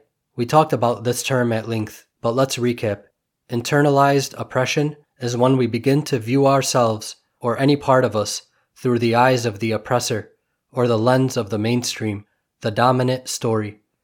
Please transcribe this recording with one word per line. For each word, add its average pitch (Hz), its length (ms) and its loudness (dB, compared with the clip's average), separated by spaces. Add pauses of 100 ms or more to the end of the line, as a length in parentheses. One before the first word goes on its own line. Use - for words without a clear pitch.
(360)
we 120 120 -4
talked 156 260 2
about 117 300 0
this 120 180 -2
term 120 320 0
at 113 160 -4
length, 110 380 -6 (120)
but 117 140 -2
let's 131 240 0
recap. 117 460 -2 (460)
Internalized 139 880 2
oppression 147 580 -2 (240)
is 123 160 -4
when 131 220 4
we 120 100 2
begin 135 360 0
to 139 140 -2
view 131 300 0
ourselves, 123 720 0 (240)
or 120 180 -2
any 143 160 4
part 131 300 2
of 107 100 -2
us, - 280 -4 (340)
through 120 200 0
the 117 160 0
eyes 123 320 4
of 104 140 -4
the 113 140 -2
oppressor, 113 580 -4 (400)
or 123 160 0
the 117 100 2
lens 127 380 2
of 110 140 -4
the 110 80 -4
mainstream, 110 680 -4 (380)
the 113 100 -4
dominant 127 560 0
story. 110 540 -4 (220)